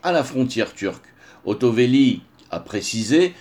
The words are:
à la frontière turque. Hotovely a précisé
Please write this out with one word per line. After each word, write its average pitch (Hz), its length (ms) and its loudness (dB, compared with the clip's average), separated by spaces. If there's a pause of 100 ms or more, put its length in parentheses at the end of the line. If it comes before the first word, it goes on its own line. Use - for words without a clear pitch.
à 180 80 -2
la 151 140 0
frontière 127 480 -4
turque. - 320 -8 (400)
Hotovely 123 720 2 (320)
a 87 80 -6
précisé 113 800 -2